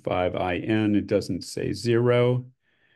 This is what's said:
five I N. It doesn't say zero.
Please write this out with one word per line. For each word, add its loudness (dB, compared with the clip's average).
five 0
I -2
N. 0
It 0
doesn't -2
say -6
zero. 2